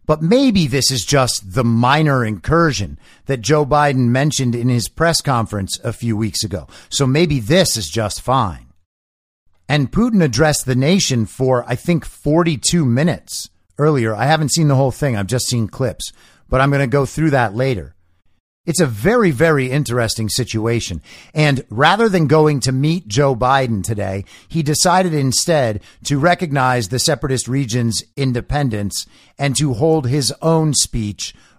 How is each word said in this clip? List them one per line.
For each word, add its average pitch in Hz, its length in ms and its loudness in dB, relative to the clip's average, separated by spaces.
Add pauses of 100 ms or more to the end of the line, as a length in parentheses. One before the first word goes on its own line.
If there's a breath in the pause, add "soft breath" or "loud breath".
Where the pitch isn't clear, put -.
But 151 140 0
maybe 196 460 4
this 127 220 0
is 127 160 -2
just 120 480 0
the 120 120 0
minor 127 580 2
incursion 107 720 -2 (280 soft breath)
that 135 160 -4
Joe 151 240 2
Biden 139 420 2
mentioned 127 480 0
in 120 140 -2
his 120 180 0
press 165 340 0
conference 107 640 -2
a 120 80 -4
few 113 240 -4
weeks 110 300 -4
ago. 87 220 -8 (220 loud breath)
So - 160 -2
maybe 147 360 2
this 151 340 2
is 107 140 -6
just 110 320 -4
fine. 110 460 -2 (1000)
And 139 240 0
Putin 214 320 2
addressed 147 420 0
the 131 100 -2
nation 135 500 2
for, 127 420 -2
I 127 80 -4
think, 170 300 -2
forty-two 160 800 0
minutes 131 640 -2 (280)
earlier. 135 380 2
I 110 100 -2
haven't 151 280 2
seen 160 160 2
the 135 60 4
whole 131 160 2
thing. 131 260 -2
I've 98 100 -2
just 113 200 -2
seen 113 200 -2
clips, - 460 -6 (340 soft breath)
but 127 140 0
I'm 139 100 2
gonna 139 160 0
go 139 180 0
through 151 260 -2
that 120 220 2
later. 113 400 -4 (720)
It's 175 160 0
a 165 40 4
very, 165 460 2
very 139 400 2
interesting 117 560 -2
situation. 110 760 -4 (320 loud breath)
And 147 360 0
rather 175 400 2
than 175 180 2
going 151 340 4
to 131 120 -2
meet 151 340 -2
Joe 139 260 2
Biden 127 480 0
today, 98 440 -6 (240 loud breath)
he 165 120 -2
decided 170 520 2
instead 135 680 0 (220 loud breath)
to 143 160 -2
recognize 135 720 0
the 123 100 -2
separatist 131 480 -2
region's 120 560 -2 (140)
independence 123 880 -2 (340 soft breath)
and 139 160 -2
to 143 180 0
hold 156 340 0
his 135 340 -2
own 160 320 2
speech - 600 -4 (260 soft breath)